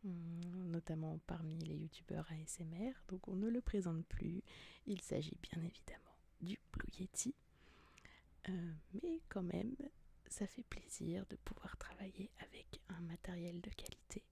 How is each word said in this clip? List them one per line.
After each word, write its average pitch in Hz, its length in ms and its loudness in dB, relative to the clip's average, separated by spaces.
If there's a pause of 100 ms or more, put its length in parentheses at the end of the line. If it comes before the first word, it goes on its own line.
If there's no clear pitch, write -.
hum, 175 680 0
notamment 160 560 2
parmi 160 320 0
les 156 160 2
youtubeurs 156 560 -2
A 160 60 0
S 156 220 -4
M 160 140 -2
R, 226 340 0
donc 185 200 -2
on 190 80 0
ne 202 140 6
le 233 120 6
présente 180 440 4
plus. - 380 2 (420)
Il 196 160 2
s'agit - 400 2
bien - 220 -2
évidemment - 540 -6 (240)
du 180 180 0 (140)
Blue - 160 2 (100)
Yeti. - 360 2 (1120)
Euh, 175 240 2 (280)
mais 330 280 2
quand - 140 2
même, 180 320 4 (520)
ça - 180 0
fait 214 180 -4
plaisir 175 640 -2
de - 80 -4
pouvoir - 400 -6
travailler - 520 -6 (100)
avec - 500 -10
un 170 120 -2
matériel 175 600 -2
de 190 80 -2
qualité. - 640 -4